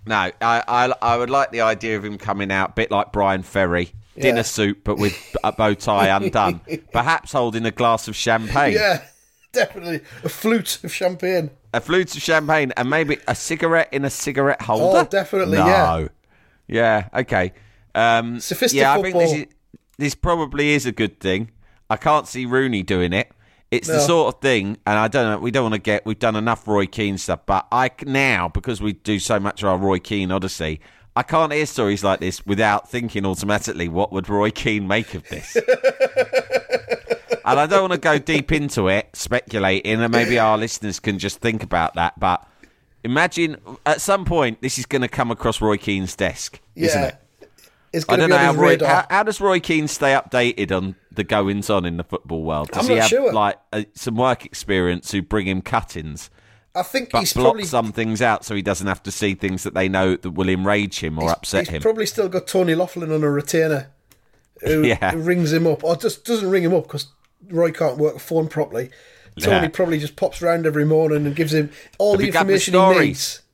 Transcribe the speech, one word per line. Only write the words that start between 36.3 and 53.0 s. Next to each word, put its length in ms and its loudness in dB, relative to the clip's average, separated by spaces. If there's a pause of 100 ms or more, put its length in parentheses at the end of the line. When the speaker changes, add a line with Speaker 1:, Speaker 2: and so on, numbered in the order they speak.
Speaker 1:
And 140 2
I 60 4
don't 160 2
wanna 180 -2
go 200 2
deep 340 -2
into 360 0
it, 260 0
speculating, 880 -2
and 100 0
maybe 260 2
our 200 4
listeners 420 -6
can 180 -2
just 220 -6
think 220 -2
about 320 -2
that, 260 -2
but 260 0 (580)
imagine 520 0 (300)
at 160 0
some 240 0
point 340 0
this 180 -4
is 60 -6
gonna 240 -2
come 220 -2
across 320 -2
Roy 160 2
Keane's 360 -4
desk, 460 -6 (160)
isn't 240 0
Speaker 2:
Yeah. 80 0
Speaker 1:
it? 80 -10 (760)
Speaker 2:
It's 160 -4
Speaker 1:
I 100 2
Speaker 2:
gonna 60 4
Speaker 1:
don't 60 4
Speaker 2:
be 40 4
Speaker 1:
know 40 6
Speaker 2:
on 80 6
Speaker 1:
how 80 4
Speaker 2:
his 80 2
Speaker 1:
Roy, 80 6
Speaker 2:
radar. 200 4
Speaker 1:
how, 200 4
how 140 2
does 180 -2
Roy 200 2
Keane 280 0
stay 240 2
updated 640 0
on 200 -4 (220)
the 60 0
goings-on 600 0
in 140 -4
the 60 -6
football 380 -6
world? 280 -2
Does 140 -2
Speaker 2:
I'm 40 0
Speaker 1:
he 60 4
Speaker 2:
not 80 2